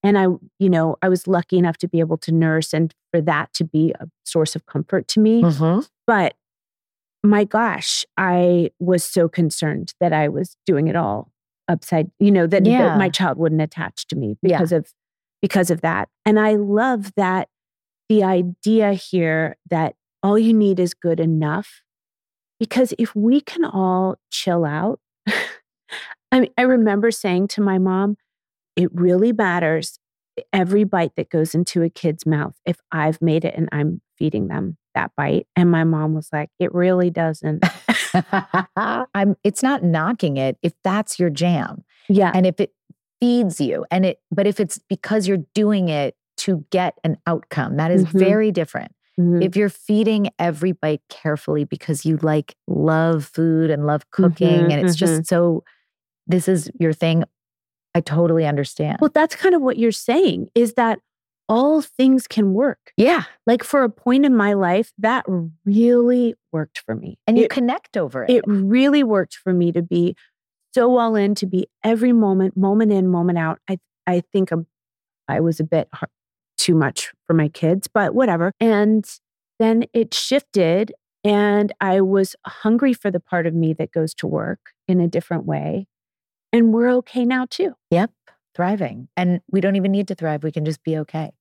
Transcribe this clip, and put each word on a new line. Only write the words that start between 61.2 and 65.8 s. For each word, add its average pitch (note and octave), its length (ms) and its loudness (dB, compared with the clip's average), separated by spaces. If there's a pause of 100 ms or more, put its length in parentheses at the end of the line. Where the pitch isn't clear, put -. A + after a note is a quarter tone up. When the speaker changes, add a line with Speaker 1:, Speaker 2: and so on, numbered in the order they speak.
Speaker 1:
all C#4 320 2
things C4 460 2
can G3 260 0
work. B3 440 -2
Speaker 2:
Yeah. B3+ 260 2 (240)
Speaker 1:
Like, A#3 160 2
for C#4 200 0
a A#3 60 0
point B3+ 360 2
in C4 100 4
my G3+ 180 2
life, G3 460 0
that A3+ 260 0 (400)
really A#3+ 720 4 (160)